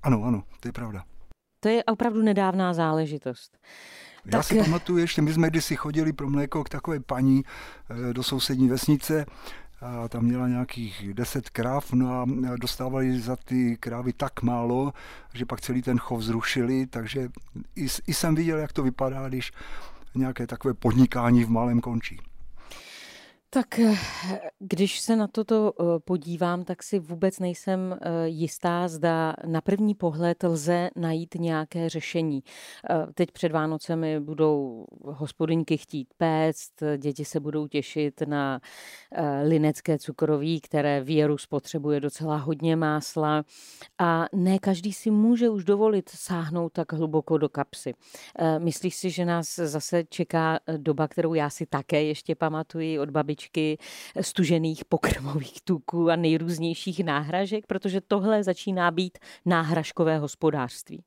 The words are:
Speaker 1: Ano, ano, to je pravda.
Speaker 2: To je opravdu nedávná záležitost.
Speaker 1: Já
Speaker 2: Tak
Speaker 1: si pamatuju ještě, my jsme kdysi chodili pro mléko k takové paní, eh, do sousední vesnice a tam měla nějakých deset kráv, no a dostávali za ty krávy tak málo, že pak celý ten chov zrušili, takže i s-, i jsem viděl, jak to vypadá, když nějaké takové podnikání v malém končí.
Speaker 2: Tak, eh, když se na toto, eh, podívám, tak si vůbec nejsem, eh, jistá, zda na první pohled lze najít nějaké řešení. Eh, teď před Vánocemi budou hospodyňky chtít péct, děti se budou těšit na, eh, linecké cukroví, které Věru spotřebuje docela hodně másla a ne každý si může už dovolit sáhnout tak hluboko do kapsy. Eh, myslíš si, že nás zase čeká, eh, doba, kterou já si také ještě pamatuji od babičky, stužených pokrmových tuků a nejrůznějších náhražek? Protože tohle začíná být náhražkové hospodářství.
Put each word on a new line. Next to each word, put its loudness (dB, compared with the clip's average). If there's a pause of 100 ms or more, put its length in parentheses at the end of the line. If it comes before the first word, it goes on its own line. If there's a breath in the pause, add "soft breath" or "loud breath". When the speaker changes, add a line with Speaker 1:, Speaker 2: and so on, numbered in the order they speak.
Speaker 1:
Ano, 4
ano, 0 (180)
to -8
je -10
pravda. -10 (560)
Speaker 2:
To 0
je 2
opravdu 2
nedávná 4
záležitost. -2 (640 loud breath)
Speaker 1:
Já -8
Speaker 2:
Tak 4
Speaker 1:
si 4
pamatuju 2
ještě, 2
my 2
jsme 4
kdysi 0
chodili 0
pro -4
mléko 0
k -10
takové -4
paní, 4 (480 loud breath)
eh, -4
do -4
sousední 2
vesnice 2 (580 loud breath)
a -6
tam -2
měla 2
nějakých -4
deset -4
kráv, -2
no 2
a -2 (340)
dostávali -2
za -4
ty 0
krávy -6
tak -4
málo, 0 (420 loud breath)
že -6
pak -8
celý -2
ten 2
chov -4
zrušili, 0
takže -6 (480)
i -2
s-, -4
i 0
jsem 2
viděl, 2
jak -4
to 0
vypadá, 0
když -4 (640 loud breath)
nějaké 0
takové -2
podnikání 6
v 0
malém 4
končí. -6 (1300 loud breath)
Speaker 2:
Tak, 0
eh, 8 (640 loud breath)
když 0
se 2
na 2
toto, 2
eh, 2 (200)
podívám, -2
tak -8
si -2
vůbec -2
nejsem, -2
eh, -2
jistá, -2
zda 0 (120)
na 0
první 2
pohled 0
lze 2
najít -2
nějaké -2
řešení. -2 (480 loud breath)
Eh, 2
teď 2
před -2
Vánocemi -2
budou 0 (180)
hospodyňky 0
chtít -8
péct, 0 (140)
děti -4
se -4
budou -4
těšit -2
na, -2 (520 loud breath)
eh, 0
linecké 2
cukroví, 0
které 0
Věru 2
spotřebuje -2
docela -4
hodně 0
másla 0 (540 loud breath)
a 2
ne 4
každý 0
si -2
může 6
už 0
dovolit 4
sáhnout -4
tak -4
hluboko 0
do 2
kapsy. -8 (440 loud breath)
Eh, 2
myslíš -2
si, -4
že -2
nás -2
zase -2
čeká, 0
eh, -4
doba, 0
kterou 0
já 2
si -8
také 0
ještě -2
pamatuji -2
od -2
babičky, 0 (420 loud breath)
stužených 2
pokrmových -2
tuků 2
a 4
nejrůznějších 0
náhražek? -2
Protože -2
tohle 2
začíná 0
být -2 (280 loud breath)
náhražkové 2
hospodářství. -2